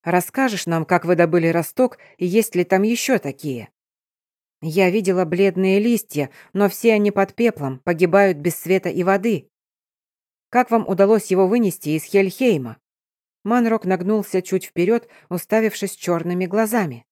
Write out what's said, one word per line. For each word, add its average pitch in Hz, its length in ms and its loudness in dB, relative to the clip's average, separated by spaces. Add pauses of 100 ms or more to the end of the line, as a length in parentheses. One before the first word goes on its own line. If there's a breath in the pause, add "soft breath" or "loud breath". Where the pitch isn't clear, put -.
"Расскажешь 196 600 -2
нам, 165 180 -2
как 175 200 0
вы 175 120 2
добыли 165 320 2
росток 170 500 -2 (180 soft breath)
и 180 100 -4
есть 208 280 0
ли 180 80 2
там 190 200 2
еще 226 360 0
такие?" 131 520 -8 (960)
"Я 180 220 2
видела 185 380 0
бледные 190 520 2
листья, 208 520 -2 (240 loud breath)
но 196 160 2
все 226 240 2
они 208 160 2
под 196 240 -2
пеплом, 147 460 -2
погибают 175 580 2
без 160 180 -4
света 185 320 -2
и 180 140 -4
воды". 190 480 -2 (1000)
"Как 247 220 0
вам 226 180 0
удалось 196 420 2
его 185 160 4
вынести 190 440 0
из 156 140 -2
Хельхейма?" 190 760 0 (640)
Манрок 226 420 0
нагнулся 185 560 -2
чуть 185 240 -4
вперед, 214 420 0 (220 soft breath)
уставившись 202 680 -4
черными 175 500 -4
глазами. 202 640 -4